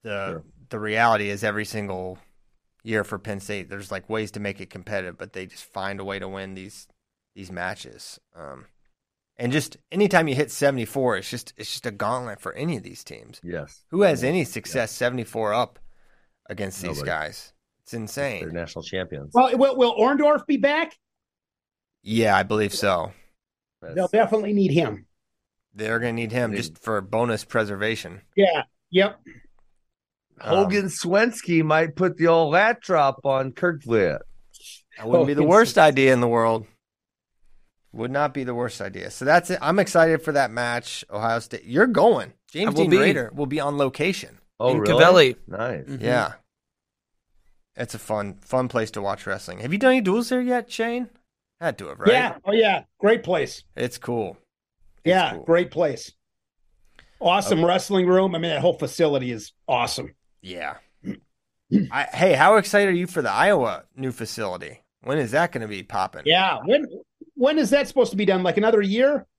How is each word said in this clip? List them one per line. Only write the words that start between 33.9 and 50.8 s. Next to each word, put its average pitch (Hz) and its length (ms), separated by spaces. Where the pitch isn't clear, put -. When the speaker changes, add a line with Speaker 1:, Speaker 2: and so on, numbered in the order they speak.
Speaker 1:
That 110 120
wouldn't 151 180
be 143 80
the 151 80
Speaker 3:
Hogan 156 80
Speaker 1:
worst 226 260
Speaker 3:
Swensky. 202 40
Speaker 1:
idea 135 320
in 123 80
the 120 80
world. 113 380
Would 117 180
not 139 240
be 139 80
the 123 120
worst 120 260
idea. 98 300
So - 140
that's 170 260
it. 185 120
I'm 165 160
excited 165 440
for 156 100
that 139 180
match, 120 600
Ohio 113 280
State. - 260
You're 143 220
going. 170 460
James 185 160
Speaker 4:
I 220 40
will 147 140
Speaker 1:
Dean 156 60
Speaker 4:
be. 185 80
Speaker 1:
Rader 135 340
will 143 140
be 147 140
on 143 180
location. 143 600
Speaker 2:
Oh, 127 120
Speaker 4:
In 123 100
Speaker 2:
really? 107 140
Speaker 4:
Cavelli. 160 420
Speaker 2:
Nice. 95 380
Speaker 4:
Mm-hmm. 135 200
Speaker 1:
Yeah. 120 280
It's 120 180
a 110 60
fun, 104 400
fun 127 280
place 113 240
to 101 100
watch 98 240
wrestling. 95 340
Have 131 120
you 202 60
done 254 140
any 254 80
duels 214 280
there 254 120
yet, 247 300
Shane? 233 400